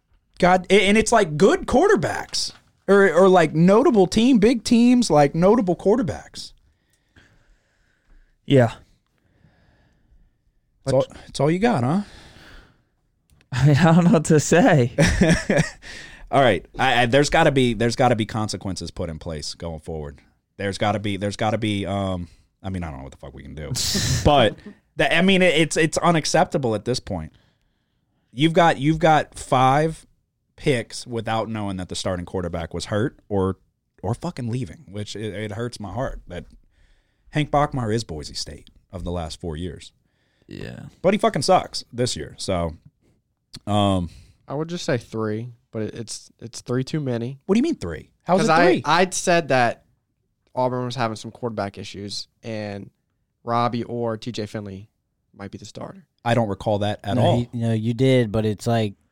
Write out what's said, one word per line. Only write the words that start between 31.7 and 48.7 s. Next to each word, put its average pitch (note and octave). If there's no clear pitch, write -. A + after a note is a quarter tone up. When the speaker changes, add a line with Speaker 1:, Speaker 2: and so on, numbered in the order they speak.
Speaker 1:
that F2+
the F2
starting F#2
quarterback E2+
was E2+
hurt G#2+
or, F#2+
or G#2
fucking B2+
leaving, A#2+
which G2+
it, G#2
it G#2+
hurts A#2
my G2+
heart G2
that F2
Hank D3+
Bachmeier C#3
is A#2
Boise D2+
State -
of F2+
the F2
last E2+
four E2
years. E2
Speaker 2:
Yeah. G#1
Speaker 1:
But F#3+
he G#3+
fucking G#3
sucks -
this A#2+
year. -
So, E2+
um, G2+
Speaker 3:
I C#3
would D#3
just F3
say C#3+
three, A2
but A2
it, G#2
it's, -
it's -
three B2+
too D#3+
many. B2+
Speaker 1:
What G3
do A#3
you B3
mean E4
three? -
How's F3+
it -
Speaker 3:
'Cause D3+
I, E3
Speaker 1:
three? F3